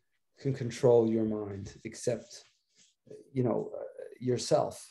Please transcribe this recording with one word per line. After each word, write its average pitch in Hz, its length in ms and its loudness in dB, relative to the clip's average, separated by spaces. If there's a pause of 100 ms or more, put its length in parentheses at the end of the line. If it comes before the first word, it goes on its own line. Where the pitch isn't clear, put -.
(380)
can 131 160 -2
control 120 560 4
your 110 140 2
mind 101 500 -6 (100)
except, - 600 -6 (880)
you 131 100 2
know, 110 360 0
uh, - 40 -10 (380)
yourself. 123 720 0